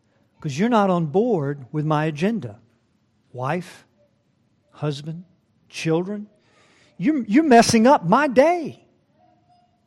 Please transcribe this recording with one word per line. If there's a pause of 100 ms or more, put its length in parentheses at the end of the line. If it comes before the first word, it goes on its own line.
(400)
'cause
you're
not
on
board
with
my
agenda. (760)
Wife, (840)
husband, (460)
children, (680)
you,
you're
messing
up
my
day. (1040)